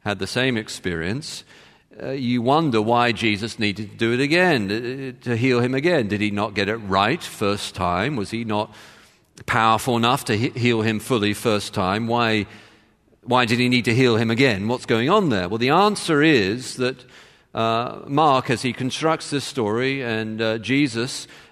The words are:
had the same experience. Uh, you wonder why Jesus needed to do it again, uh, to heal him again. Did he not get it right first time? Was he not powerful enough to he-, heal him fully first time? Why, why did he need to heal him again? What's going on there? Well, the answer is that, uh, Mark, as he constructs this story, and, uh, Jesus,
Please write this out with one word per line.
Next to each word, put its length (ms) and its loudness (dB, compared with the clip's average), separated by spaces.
had 180 -4
the 80 -4
same 280 0
experience. 880 -6
Uh, 100 -8
you 320 -2
wonder 360 2
why 320 4
Jesus 460 -2
needed 320 -4
to 80 -20
do 160 0
it 80 0
again, 500 2
uh, 540 -8
to 100 -2
heal 240 2
him 140 0
again. 340 0
Did 140 -2
he 100 0
not 220 -2
get 160 0
it 80 -2
right 440 0
first 540 -4
time? 400 -2
Was 140 -6
he 160 -6
not 280 -4
powerful 500 2
enough 280 2
to 120 0
he-, 140 -2
heal 320 2
him 160 0
fully 340 0
first 400 -2
time? 340 0
Why, 380 0
why 220 2
did 140 2
he 80 2
need 180 2
to 100 2
heal 200 4
him 160 0
again? 360 2
What's 180 -4
going 240 2
on 200 2
there? 200 0
Well, 80 -4
the 120 0
answer 520 2
is 560 2
that, 260 -4
uh, 520 -2
Mark, 440 2
as 120 0
he 100 -2
constructs 600 -2
this 120 -2
story, 580 -2
and, 380 -4
uh, 200 0
Jesus, 680 -2